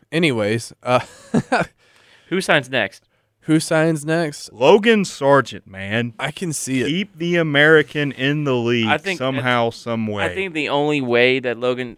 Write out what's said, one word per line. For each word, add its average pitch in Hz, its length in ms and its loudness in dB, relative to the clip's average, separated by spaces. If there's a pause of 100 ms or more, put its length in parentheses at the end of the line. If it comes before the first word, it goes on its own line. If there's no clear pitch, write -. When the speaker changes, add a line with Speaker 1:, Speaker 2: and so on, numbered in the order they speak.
(120)
Speaker 1:
Anyways, 120 720 0
uh, 123 240 0 (260)
<laughs> - 320 0 (640)
Speaker 2:
Who 185 120 -2
signs 147 300 0
next? 113 360 -2 (380)
Speaker 1:
who 160 140 4
signs 160 460 0
next? 160 480 -4
Speaker 3:
Logan 202 500 4
Sargent, 135 640 0
man. 104 500 -6
Speaker 1:
I 139 140 -6
can 165 220 -6
see 131 260 -4
it. 120 80 0
Speaker 3:
Keep 175 300 -4
the 170 180 -2
American 151 760 2
in 147 320 -2
the 135 100 2
league 117 320 0
Speaker 2:
I 147 100 2
think 180 200 -6
Speaker 3:
somehow, 127 480 -2
Speaker 2:
that's, 117 100 -4
Speaker 3:
some 113 320 -6
way. 104 160 -4
Speaker 2:
I 92 100 -4
think 185 200 -8
the 147 160 -4
only 147 320 -2
way 123 400 4
that 120 180 -4
Logan, 123 380 -4